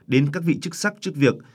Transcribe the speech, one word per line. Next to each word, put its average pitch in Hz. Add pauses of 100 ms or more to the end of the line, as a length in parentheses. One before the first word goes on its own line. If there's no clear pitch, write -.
đến 135
các 175
vị 165
chức 170
sắc, 208
chức 190
việc 139 (200)